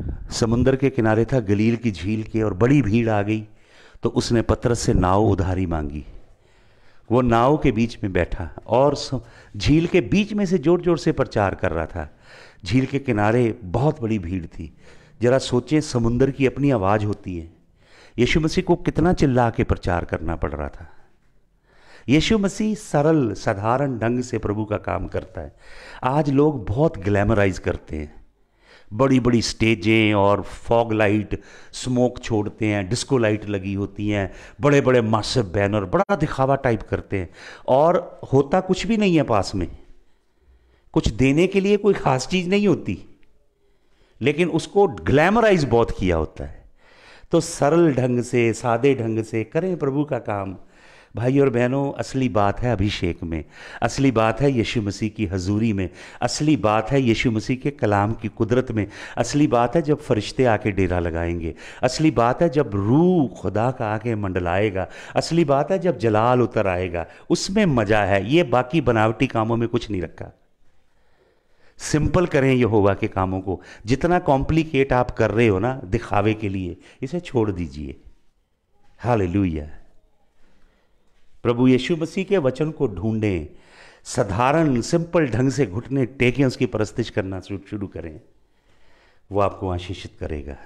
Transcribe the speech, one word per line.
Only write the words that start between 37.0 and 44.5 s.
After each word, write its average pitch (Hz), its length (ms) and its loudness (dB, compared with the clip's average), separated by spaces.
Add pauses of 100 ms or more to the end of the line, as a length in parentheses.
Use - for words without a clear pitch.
हैं, 90 120 -8 (380)
और 156 520 2 (120)
होता 139 280 2
कुछ 185 260 -2
भी 220 100 0
नहीं 196 200 4
है 147 60 4
पास 104 320 0
में। 87 220 -4 (1160)
कुछ 160 160 0
देने 135 380 2
के 196 140 0
लिए 202 160 4
कोई 202 180 2
ख़ास 131 340 -2
चीज़ 180 200 -2
नहीं 202 200 2
होती, 113 360 -2 (1160)
लेकिन 151 280 2
उसको 170 400 2